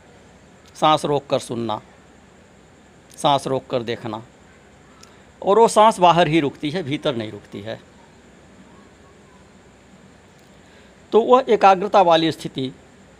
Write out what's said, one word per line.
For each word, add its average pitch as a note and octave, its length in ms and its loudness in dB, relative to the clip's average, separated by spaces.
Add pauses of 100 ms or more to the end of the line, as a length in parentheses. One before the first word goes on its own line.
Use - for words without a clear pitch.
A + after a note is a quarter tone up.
(760)
सांस D#3 300 0
रोक D3 220 -4
कर C3 120 -4
सुनना, A2+ 420 -8 (1400)
सांस C#3+ 300 0
रोक C3 200 -6
कर B2+ 160 -6
देखना, A#2 400 -10 (1160)
और G3+ 180 2
वो A3+ 80 6
सांस G#3+ 320 2
बाहर E3+ 280 4
ही D#3+ 120 0
रुकती C#3+ 320 -4
है, F3+ 120 -8
भीतर C#3+ 320 -6
नहीं A2 160 -8
रुकती G#2 300 -18
है। A2+ 200 -14 (3250)
तो G#3+ 100 4
वह B3 280 4
एकाग्रता G3 520 4
वाली E3 300 2
स्थिति C3+ 420 -10 (460)